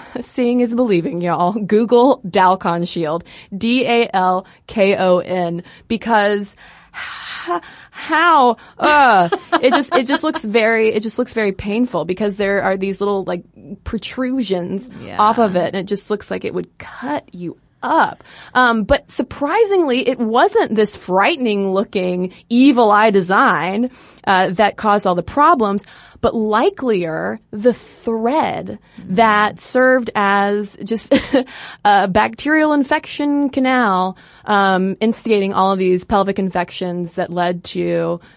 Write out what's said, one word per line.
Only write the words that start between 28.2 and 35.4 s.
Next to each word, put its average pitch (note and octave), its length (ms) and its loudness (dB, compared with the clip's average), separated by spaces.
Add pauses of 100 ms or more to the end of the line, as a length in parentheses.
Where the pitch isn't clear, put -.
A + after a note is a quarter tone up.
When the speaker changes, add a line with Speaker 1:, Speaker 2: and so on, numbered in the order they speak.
Speaker 1:
that G#3 640 0
served B3+ 520 2
as G3+ 680 0
just G#3+ 300 -4 (360)
<laughs> - 360 -12
a G3+ 240 4
bacterial C#4 640 2
infection C#4+ 760 0
canal, A#3 680 0 (260)
um, F#3+ 560 2
instigating G#3+ 540 0